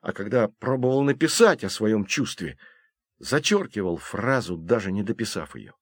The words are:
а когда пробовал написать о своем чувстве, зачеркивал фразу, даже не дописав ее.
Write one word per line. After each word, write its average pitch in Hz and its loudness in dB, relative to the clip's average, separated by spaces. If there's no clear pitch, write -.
а - -6
когда 104 0
пробовал 131 0
написать 156 4
о 98 -4
своем 107 0
чувстве, - -4
зачеркивал 123 0
фразу, 101 -2
даже 95 0
не 101 -2
дописав 104 -6
ее. 53 -16